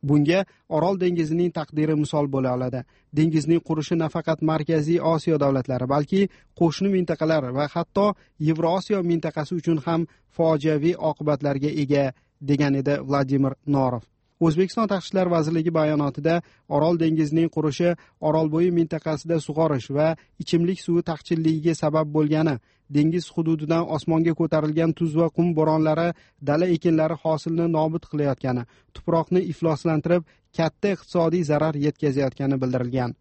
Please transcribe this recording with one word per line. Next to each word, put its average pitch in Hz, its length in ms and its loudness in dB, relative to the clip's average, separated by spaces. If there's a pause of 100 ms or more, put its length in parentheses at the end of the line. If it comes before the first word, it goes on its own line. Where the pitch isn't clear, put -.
Bunga 147 420 2 (220)
Orol 170 300 0
dengizining 170 540 0
taqdiri 156 440 -2
misol 147 320 -2
bo'la 131 260 -2
oladi. 127 300 -6 (300)
Dengizning 156 540 2
qurishi 156 280 -2
nafaqat 160 460 -2
Markaziy 156 580 0
Osiyo 160 400 0
davlatlari, 131 480 0
balki 151 420 0 (300)
qo'shni 170 360 0
mintaqalar 160 480 0 (120)
va 147 180 0
hatto 196 400 0 (260)
Yevrosiyo 165 600 0
mintaqasi 165 540 -2
uchun 165 300 -2
ham 165 160 0 (340)
fojiaviy 160 600 2 (140)
oqibatlarga 143 600 -2 (140)
ega, 139 300 0 (280)
degan 143 340 2
edi 139 240 0
Vladimir 135 540 0 (120)
Norov. 131 380 0 (420)
O'zbekiston 180 460 0
Tashqi 190 180 -4
ishlar 185 260 0
vazirligi 160 440 0
bayonotida 151 560 0 (400)
Orol 160 280 4
dengizining 160 520 2
qurishi 156 340 0 (380)
Orolbo'yi 160 520 2
mintaqasida 160 580 -2 (100)
sug'orish 151 500 0
va 151 100 4 (360)
ichimlik 175 420 0
suvi 170 240 0
taqchilligiga 160 640 0 (100)
sabab 156 320 0
bo'lgani, 156 400 2 (420)
dengiz 165 280 2 (100)
hududidan 165 480 0 (120)
osmonga 165 440 0
ko'tarilgan 160 600 0
tuz 165 200 -2
va 165 80 4 (100)
qum 170 100 4 (100)
bo'ronlari 156 520 2 (400)
dala 156 160 2 (100)
ekinlari 160 480 0
hosilini 165 440 -2 (100)
nobud 160 340 -2
qilayotgani, 135 520 -2 (320)
tuproqni 170 460 0 (100)
ifloslantirib, 165 720 0 (340)
katta 165 380 -2
iqtisodiy 170 560 0
zarar 151 240 0 (100)
yetkazayotgani 139 760 0
bildirilgan. 127 600 -2